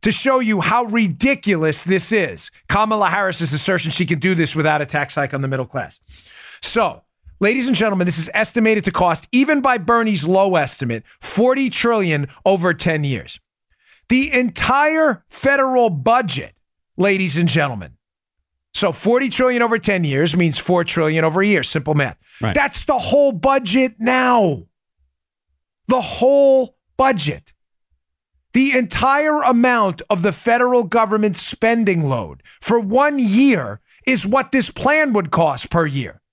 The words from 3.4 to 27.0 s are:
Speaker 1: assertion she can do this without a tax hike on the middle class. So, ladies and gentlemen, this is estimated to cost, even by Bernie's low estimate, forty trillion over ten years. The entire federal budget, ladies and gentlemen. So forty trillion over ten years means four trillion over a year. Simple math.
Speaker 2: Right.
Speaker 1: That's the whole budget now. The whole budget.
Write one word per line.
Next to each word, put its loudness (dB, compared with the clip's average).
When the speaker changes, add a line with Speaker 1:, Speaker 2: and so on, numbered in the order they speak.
Speaker 1:
assertion -2
she -2
can -2
do 0
this -2
without 0
a -6
tax -4
hike -4
on -4
the -4
middle -4
class. -10
So, -4
ladies 0
and 0
gentlemen, 0
this -2
is -8
estimated 0
to -2
cost, -2
even 2
by 2
Bernie's 0
low 2
estimate, -4
forty 0
trillion 0
over 2
ten -2
years. -6
The 0
entire 0
federal 2
budget, -2
ladies 0
and 2
gentlemen. -2
So -2
forty 0
trillion 0
over 0
ten -2
years 0
means 0
four 0
trillion 0
over 0
a 2
year. 2
Simple -4
math. -2
Speaker 2:
Right. -2
Speaker 1:
That's -2
the 0
whole 2
budget 0
now. 0
The 2
whole 2
budget. -2